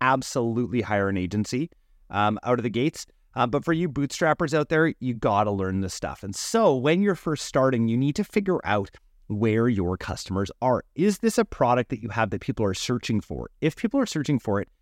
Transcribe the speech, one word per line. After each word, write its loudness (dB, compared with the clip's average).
absolutely 0
hire 2
an 0
agency, -2
um, 0
out 2
of -6
the -2
gates. -2
Uh, 0
but -2
for 0
you 0
bootstrappers 0
out 0
there, 2
you -4
gotta 2
learn 0
this -4
stuff. -8
And -10
so 2
when 2
you're 2
first -4
starting, 2
you 0
need 0
to -2
figure 0
out 0
where 2
your 0
customers -4
are. 0
Is 2
this 0
a 4
product 2
that -6
you -8
have 0
that -4
people -2
are 0
searching -2
for? -10
If 0
people -2
are 0
searching -2
for -2
it, -8